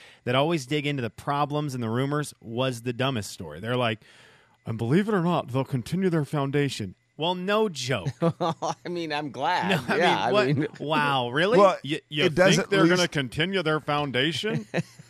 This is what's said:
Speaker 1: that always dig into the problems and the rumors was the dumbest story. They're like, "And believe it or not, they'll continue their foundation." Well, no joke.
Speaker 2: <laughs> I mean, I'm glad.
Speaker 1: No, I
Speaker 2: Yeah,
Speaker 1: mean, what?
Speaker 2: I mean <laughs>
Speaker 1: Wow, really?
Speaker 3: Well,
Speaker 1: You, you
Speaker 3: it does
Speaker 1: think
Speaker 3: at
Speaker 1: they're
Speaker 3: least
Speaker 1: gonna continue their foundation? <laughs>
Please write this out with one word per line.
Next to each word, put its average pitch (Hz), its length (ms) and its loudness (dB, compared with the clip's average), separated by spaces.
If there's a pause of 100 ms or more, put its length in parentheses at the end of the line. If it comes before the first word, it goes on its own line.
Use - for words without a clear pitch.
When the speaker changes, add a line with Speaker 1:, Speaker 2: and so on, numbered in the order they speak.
(220)
Speaker 1:
that 123 140 0
always 147 300 0
dig 147 200 -2
into 147 160 -2
the 113 80 -4
problems 143 640 -4
and 123 80 -4
the 110 80 -2
rumors 139 500 -2
was 117 420 -4
the 123 100 -4
dumbest 120 400 -2
story. 78 260 -12
They're 113 180 -4
like, 113 220 0 (680)
"And 113 140 -6
believe 151 300 2
it 220 60 0
or 185 80 2
not, 165 260 0
they'll 127 160 -2
continue 170 460 -2
their 160 140 0
foundation." 139 720 -2 (220)
Well, 170 180 -2
no 208 340 0
joke. 127 460 -4
Speaker 2:
<laughs> 165 260 0
I 160 480 -4
mean, 170 240 -6
I'm 147 200 -4
glad. 147 360 -2 (200)
Speaker 1:
No, 208 60 0
I - 40 0
Speaker 2:
Yeah, 143 280 2
Speaker 1:
mean, 131 60 2
what? 202 160 2
Speaker 2:
I 147 40 2
mean 151 200 0
<laughs> - 80 -20
Speaker 1:
Wow, 143 500 0
really? 175 280 2
Speaker 3:
Well, 185 240 8
Speaker 1:
You, 147 160 -6 (100)
you 147 180 0
Speaker 3:
it 160 100 2
does 185 200 8
Speaker 1:
think 190 100 2
Speaker 3:
at - 40 -8
Speaker 1:
they're 196 140 6
Speaker 3:
least 175 120 6
Speaker 1:
gonna 175 120 2
continue 156 540 -2
their 156 180 0
foundation? 147 880 -2
<laughs> - 60 -6 (340)